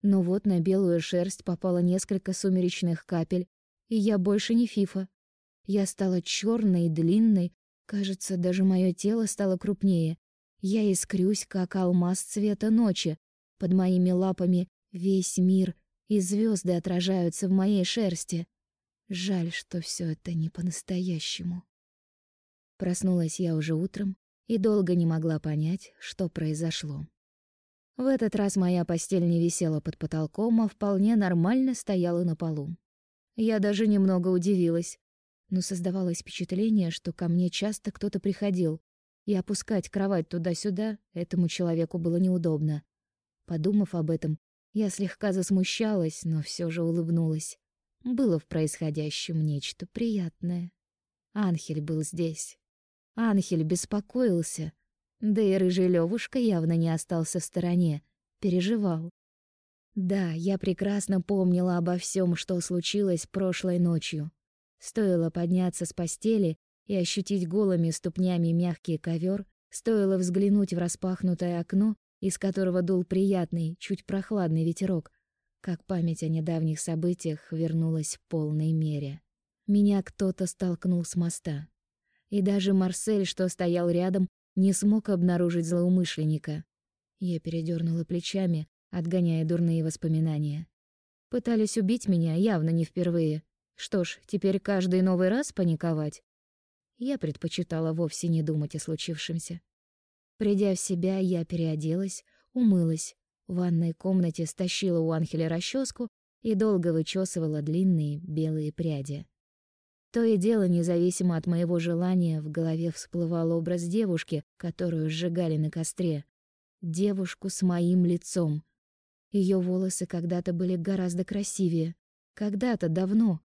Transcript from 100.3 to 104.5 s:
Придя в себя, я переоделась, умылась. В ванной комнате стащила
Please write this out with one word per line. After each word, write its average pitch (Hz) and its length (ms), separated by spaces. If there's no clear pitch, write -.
Придя 202 360
в 180 40
себя, 185 400
я 180 260
переоделась, 165 800
умылась. 180 600
В 180 100
ванной 170 360
комнате 175 540
стащила 180 540